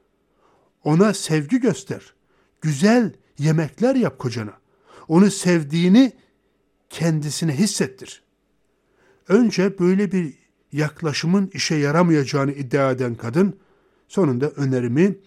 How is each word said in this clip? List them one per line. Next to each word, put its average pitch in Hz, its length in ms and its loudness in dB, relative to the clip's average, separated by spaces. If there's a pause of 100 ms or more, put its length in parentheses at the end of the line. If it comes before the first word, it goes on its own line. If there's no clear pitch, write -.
(840)
Ona 180 300 2
sevgi 156 460 -2
göster. - 540 -4 (480)
Güzel 180 520 2 (240)
yemekler 160 580 0
yap 220 240 -2
kocana. 110 340 -6 (540)
Onu 185 240 4
sevdiğini 180 840 2 (760)
kendisine 156 680 -4
hissettir." - 680 -4 (1040)
Önce 196 520 0
böyle 185 320 2
bir 175 220 -4 (380)
yaklaşımın 160 840 -2
işe 143 220 -4
yaramayacağını 143 760 0
iddia 139 400 -2
eden 123 240 -4
kadın, 127 400 -2 (520)
sonunda 143 420 0
önerimi 135 760 0